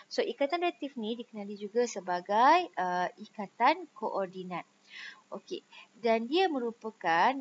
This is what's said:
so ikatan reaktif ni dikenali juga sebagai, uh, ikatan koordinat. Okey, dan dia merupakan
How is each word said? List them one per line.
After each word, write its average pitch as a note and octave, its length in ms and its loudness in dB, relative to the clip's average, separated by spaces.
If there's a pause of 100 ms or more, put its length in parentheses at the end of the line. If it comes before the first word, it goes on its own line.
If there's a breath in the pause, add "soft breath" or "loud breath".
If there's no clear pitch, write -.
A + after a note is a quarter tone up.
so - 160 -2
ikatan E4+ 400 -2
reaktif E4+ 320 -4
ni A3+ 240 -6
dikenali G#3 400 -12
juga G#3 240 -2
sebagai, A3 960 2
uh, F3+ 400 0
ikatan B3 720 -2
koordinat. F3+ 720 -6 (720 loud breath)
Okey, - 320 -12 (320 loud breath)
dan A3+ 320 2
dia F#4 160 4
merupakan A3 960 0